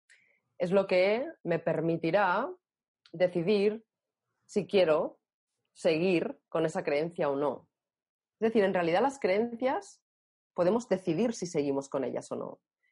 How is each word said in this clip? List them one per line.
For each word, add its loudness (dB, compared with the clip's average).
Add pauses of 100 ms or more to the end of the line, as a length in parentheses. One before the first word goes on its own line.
(600)
es -2
lo 2
que 2 (160)
me -2
permitirá 0 (600)
decidir 0 (600)
si -4
quiero 2 (540)
seguir 0 (100)
con 0
esa -4
creencia -2
o 0
no. -4 (720)
Es 0
decir, 2
en 2
realidad 2
las 0
creencias -2 (520)
podemos 0
decidir 0
si -8
seguimos -4
con -4
ellas -8
o -6
no. -12 (300)